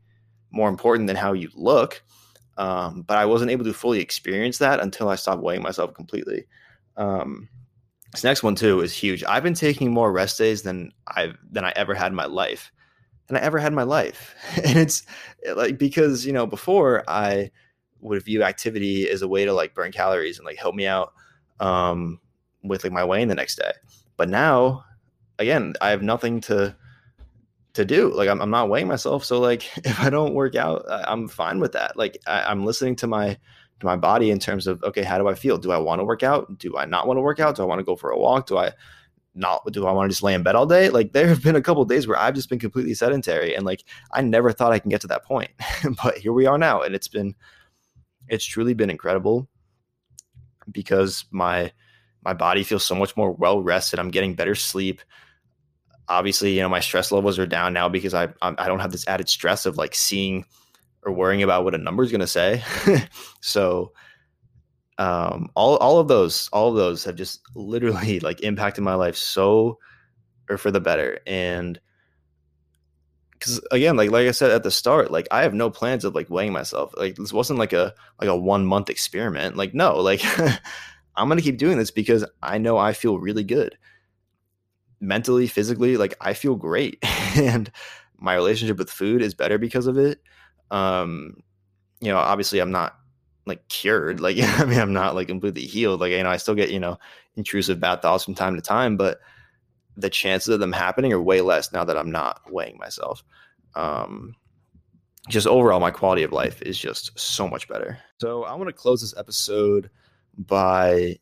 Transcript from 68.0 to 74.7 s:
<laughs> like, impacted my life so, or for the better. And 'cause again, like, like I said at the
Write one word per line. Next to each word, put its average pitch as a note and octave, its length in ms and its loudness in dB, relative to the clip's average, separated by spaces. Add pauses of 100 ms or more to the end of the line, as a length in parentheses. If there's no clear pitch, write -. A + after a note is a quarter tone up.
<laughs> - 20 -4
like, E2 200 -4
impacted G#2 420 -2
my F#2+ 120 2
life F2+ 200 2
so, A2 640 2 (720)
or G2 80 -2
for G#2 140 0
the G2 100 2
better. D2+ 460 0
And F2+ 520 -4 (1600)
'cause A#2+ 220 -6 (100)
again, C#3 240 4
like, G#2+ 140 4
like A#2+ 180 4
I B2 40 4
said B2 200 4
at A2+ 120 4
the G2 80 -2